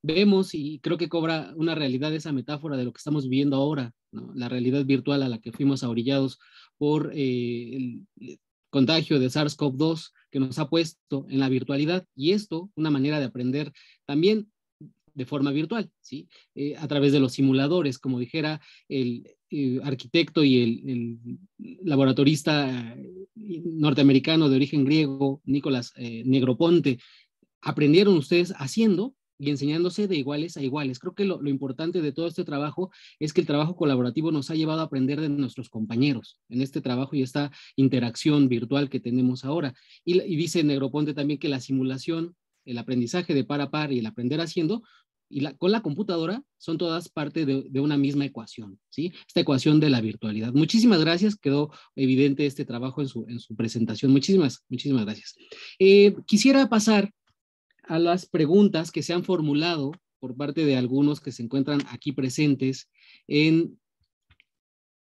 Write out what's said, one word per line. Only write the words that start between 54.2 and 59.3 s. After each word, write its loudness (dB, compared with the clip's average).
muchísimas -2
gracias. -10
Eh, 8
quisiera 4
pasar 2
a -4
las 0
preguntas 4
que -4
se -6
han 0
formulado 0